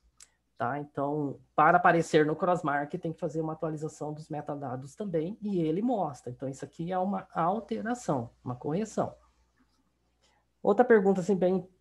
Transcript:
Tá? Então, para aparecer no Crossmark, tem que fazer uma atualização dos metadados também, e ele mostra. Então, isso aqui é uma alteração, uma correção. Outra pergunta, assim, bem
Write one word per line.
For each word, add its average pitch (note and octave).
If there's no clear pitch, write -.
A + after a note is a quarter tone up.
Tá? B2
Então, C#3+
para E3
aparecer E3
no D3+
Crossmark, D3
tem E3+
que -
fazer D#3+
uma D#3
atualização D#3
dos D3+
metadados C#3+
também, F3+
e G3+
ele D#3+
mostra. F#3
Então, B2+
isso C#3
aqui E3+
é F#3
uma F#3+
alteração, G3+
uma B2+
correção. F3
Outra G#3
pergunta, G3
assim, G3
bem F3+